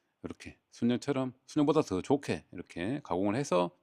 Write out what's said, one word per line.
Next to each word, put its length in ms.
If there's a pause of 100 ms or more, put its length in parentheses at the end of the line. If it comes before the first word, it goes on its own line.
(240)
이렇게 340 (140)
순정처럼, 640 (120)
순정보다 360
더 200
좋게 500
이렇게 520
가공을 320
해서 360 (120)